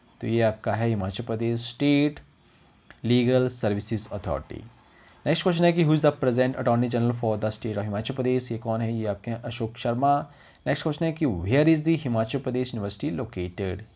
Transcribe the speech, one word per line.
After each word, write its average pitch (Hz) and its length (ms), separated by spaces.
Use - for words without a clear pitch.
तो 117 60
ये 113 160
आपका 110 320
है 113 140
हिमाचल 101 360
प्रदेश 117 360
स्टेट 143 600
लीगल 123 440
सर्विसेज 104 600
अथॉरिटी। - 560
नेक्स्ट 160 160
क्वेश्चन 175 220
है 170 80
कि 165 120
who 156 120
is 147 80
the 143 80
present 127 420
attorney 120 340
general 117 320
for 107 200
the 107 180
state 107 180
of 104 60
हिमाचल 107 320
प्रदेश? 127 380
ये 110 60
कौन 113 220
है? 113 180
ये 110 80
आपके 101 240
हैं 113 120
अशोक 117 340
शर्मा। 139 540
नेक्स्ट 139 160
क्वेश्चन 156 240
है 160 60
कि 156 140
where 107 380
is 160 140
the 156 200
हिमाचल 120 400
प्रदेश 123 360
यूनिवर्सिटी 117 420
located? 92 640